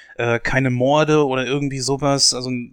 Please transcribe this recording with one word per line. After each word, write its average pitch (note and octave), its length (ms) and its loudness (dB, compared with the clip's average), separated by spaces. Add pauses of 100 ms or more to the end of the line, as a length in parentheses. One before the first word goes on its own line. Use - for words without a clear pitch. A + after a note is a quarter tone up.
(180)
äh, A#2 200 0
keine C3 320 0
Morde D3 560 2
oder C3 200 -2
irgendwie C#3 340 -4
sowas. C#3 540 0
Also B2+ 160 -6 (220)